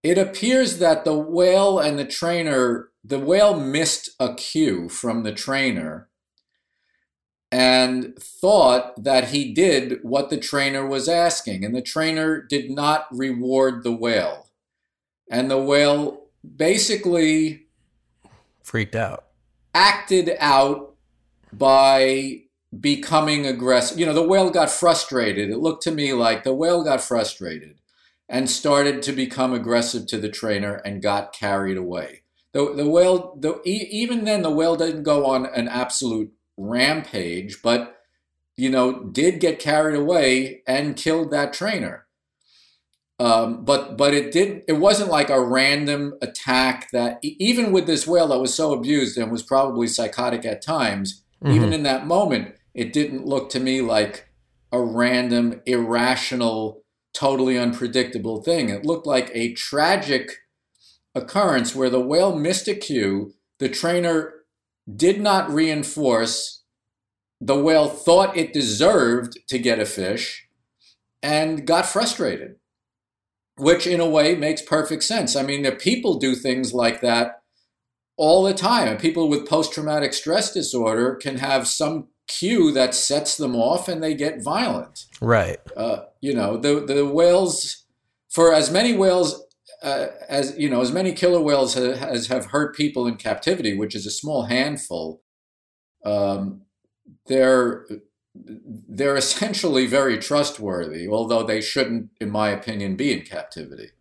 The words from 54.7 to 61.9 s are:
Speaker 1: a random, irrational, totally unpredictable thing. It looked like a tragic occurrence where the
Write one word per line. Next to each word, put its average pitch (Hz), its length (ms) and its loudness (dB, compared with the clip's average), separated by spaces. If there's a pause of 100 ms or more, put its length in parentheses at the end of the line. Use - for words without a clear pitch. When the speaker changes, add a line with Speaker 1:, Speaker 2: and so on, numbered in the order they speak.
Speaker 1:
a 123 80 0
random, 120 840 0
irrational, 117 1160 0 (300)
totally 131 440 0
unpredictable 120 840 -4
thing. 160 240 0
It 101 160 -6
looked 160 240 -4
like 131 260 0
a 117 200 -4
tragic 147 800 -2 (840)
occurrence 135 580 0
where 127 160 0
the 127 120 0